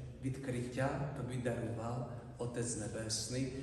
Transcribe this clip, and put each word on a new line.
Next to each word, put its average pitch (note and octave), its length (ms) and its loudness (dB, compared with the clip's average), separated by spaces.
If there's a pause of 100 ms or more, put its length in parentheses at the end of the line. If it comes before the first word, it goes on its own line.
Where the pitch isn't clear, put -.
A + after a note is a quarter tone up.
(240)
відкриття C3 920 2
тобі A#2+ 260 0
дарував A#2 680 0 (280)
Отець A#2+ 380 0
Небесний, A2 760 0 (100)